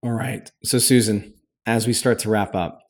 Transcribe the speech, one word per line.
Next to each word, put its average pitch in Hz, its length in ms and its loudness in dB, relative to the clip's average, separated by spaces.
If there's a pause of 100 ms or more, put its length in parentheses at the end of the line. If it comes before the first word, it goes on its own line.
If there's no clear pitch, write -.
All 120 60 -4
right. 120 400 -6 (140)
So 127 160 0
Susan, 110 520 2 (320)
as 113 220 0
we 123 60 0
start 117 260 0
to 110 100 -6
wrap 104 280 -2
up, 85 340 -6